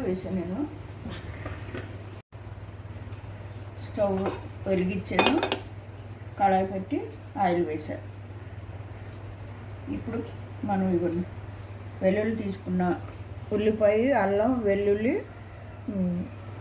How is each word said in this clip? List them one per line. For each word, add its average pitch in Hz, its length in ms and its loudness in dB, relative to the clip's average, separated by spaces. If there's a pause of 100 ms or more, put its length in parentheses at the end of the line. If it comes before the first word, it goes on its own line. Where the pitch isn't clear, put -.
వేసాను 185 360 0
నేను. 180 200 -2 (3250)
స్టవ్ 196 340 2 (480)
వెలిగించాను, 185 680 4 (1040)
కళాయి 190 340 6
పెట్టి 196 260 -2 (460)
ఆయిల్ 175 240 4
వేసాను. - 360 -4 (1900)
ఇప్పుడు 233 240 -4 (480)
మనం 190 160 4 (140)
ఇవన్నీ 175 260 2 (800)
వెల్లుల్లి 214 380 4
తీసుకున్న, 185 400 0 (760)
ఉల్లిపాయ, 214 420 6 (240)
అల్లం 208 300 6 (160)
వెల్లుల్లి, 202 460 6 (800)
ఉమ్, 180 280 2 (380)